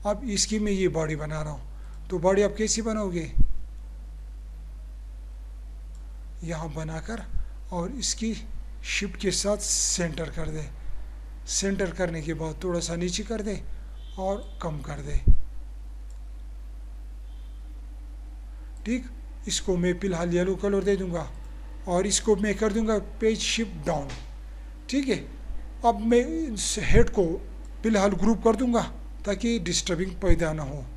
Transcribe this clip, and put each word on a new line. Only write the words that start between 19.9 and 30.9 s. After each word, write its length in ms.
फिलहाल 340
yellow 240
color 260
दे 140
दूंगा 300
और 200
इसको 300
मैं 200
कर 160
दूंगा 240
page 220
शिफ्ट 440
down। 220
ठीक 180
है, 100
अब 160
मैं 240
इस 300
head 280
को 140
फिलहाल 300
group 300
कर 120
दूंगा 360
ताकि 340
disturbing 580
पैदा 360
ना 100
हो। 200